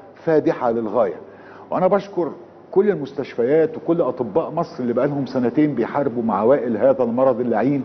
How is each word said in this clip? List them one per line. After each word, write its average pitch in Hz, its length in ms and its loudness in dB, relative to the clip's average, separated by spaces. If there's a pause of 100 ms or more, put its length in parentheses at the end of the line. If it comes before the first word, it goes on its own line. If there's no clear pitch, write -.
(140)
فادحة 151 560 0
للغاية، 113 440 0 (560)
وأنا 170 160 2
بشكر 175 460 -2 (380)
كل 202 200 4
المستشفيات 147 840 0
وكل 170 240 0
أطباء 131 500 -2
مصر 165 320 -6
اللي 117 100 0
بقالهم 139 340 -2
سنتين 131 480 0
بيحاربوا 120 480 -2
مع 104 200 0
وائل 117 340 2
هذا 127 260 4
المرض 123 380 2
اللعين 123 440 0